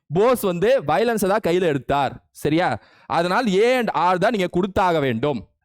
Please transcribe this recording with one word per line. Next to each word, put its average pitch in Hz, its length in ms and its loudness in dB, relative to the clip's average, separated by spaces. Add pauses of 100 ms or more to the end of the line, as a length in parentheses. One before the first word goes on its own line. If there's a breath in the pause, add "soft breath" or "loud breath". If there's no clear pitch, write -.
(140)
போஸ் 226 280 2
வந்து 202 400 0
வயலன்ஸை 202 460 0
தான் 202 200 0
கையில 175 140 0
எடுத்தார். 139 720 -2
சரியா? 156 480 -2 (260 soft breath)
அதனால் 180 420 0
A 220 300 2
and 233 120 -2
R 180 280 0
தான் 196 140 2
நீங்க 190 160 -2
கொடுத்தாக 180 520 0
வேண்டும். 127 480 -2 (180)